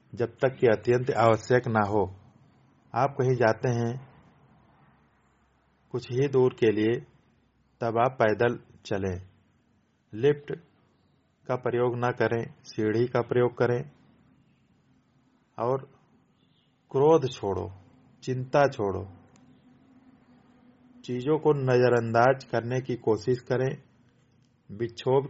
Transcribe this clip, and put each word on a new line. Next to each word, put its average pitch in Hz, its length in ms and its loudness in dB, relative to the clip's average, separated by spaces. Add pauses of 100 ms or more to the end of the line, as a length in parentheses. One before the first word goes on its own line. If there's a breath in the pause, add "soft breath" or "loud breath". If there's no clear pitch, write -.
(140)
जब 113 240 -6
तक 131 220 -2
कि 127 80 4
अत्यंत 123 500 2
आवश्यक 113 500 4
ना 110 200 0
हो। 104 140 0 (920)
आप 135 260 -2
कहीं 127 160 0
जाते 117 340 0
हैं 117 240 -4 (2000)
कुछ 123 180 -8
ही 135 160 0
दूर 127 320 2
के 110 120 4
लिए, 110 280 0 (840)
तब 117 180 -2
आप 131 200 0
पैदल 117 400 2 (260)
चलें। 95 360 -4 (920)
लिफ्ट 143 400 -2 (920)
का 127 100 -4
प्रयोग 120 400 -2
ना 123 160 -2
करें, 117 300 -2 (220)
सीढ़ी 110 420 -2
का 123 160 -2
प्रयोग 120 340 -2
करें। 120 240 0 (1800)
और 131 320 -4 (1000)
क्रोध 139 400 2
छोड़ो, 95 380 -6 (540)
चिंता 131 460 0
छोड़ो, 98 380 -6 (2000)
चीज़ों 127 340 -2
को 151 140 2 (120)
नज़रअंदाज 123 800 4
करने 120 360 -4
की 131 160 -6
कोशिश 117 460 -2
करें। 131 280 -2 (1000)
विक्षोभ 127 600 -2